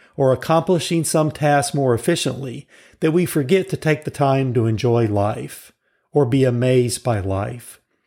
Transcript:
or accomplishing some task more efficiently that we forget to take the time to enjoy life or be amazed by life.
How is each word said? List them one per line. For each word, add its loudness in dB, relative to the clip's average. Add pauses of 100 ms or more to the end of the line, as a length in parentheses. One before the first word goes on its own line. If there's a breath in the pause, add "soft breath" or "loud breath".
(160 soft breath)
or 4
accomplishing 0
some 0
task 0
more 2
efficiently -4 (340 soft breath)
that 2
we 2
forget 0
to -4
take -2
the -6
time 0
to 2
enjoy 2
life -4 (400)
or 4
be 2
amazed 2
by 0
life. -6 (260 soft breath)